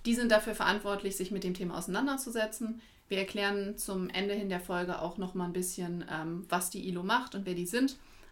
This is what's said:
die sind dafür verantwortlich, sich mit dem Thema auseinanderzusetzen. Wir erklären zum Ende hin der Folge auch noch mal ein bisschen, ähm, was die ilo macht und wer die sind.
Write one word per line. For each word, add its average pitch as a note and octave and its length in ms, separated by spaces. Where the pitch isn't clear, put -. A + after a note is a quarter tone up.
die A#3 100
sind A#3+ 160
dafür G#3+ 220
verantwortlich, G3+ 640
sich F#3 160
mit F#3+ 120
dem F3+ 100
Thema F3 240
auseinanderzusetzen. A3+ 1040
Wir F#3+ 120
erklären G3+ 580
zum F#3 320
Ende G3+ 240
hin G3+ 160
der F3+ 100
Folge F3+ 400
auch - 180
noch F#3 160
mal F3+ 120
ein F3 80
bisschen, F3 560
ähm, E3 400
was F#3 200
die - 180
ilo F3 160
macht A#3 320
und G3 100
wer F3+ 100
die F3 100
sind. B3 320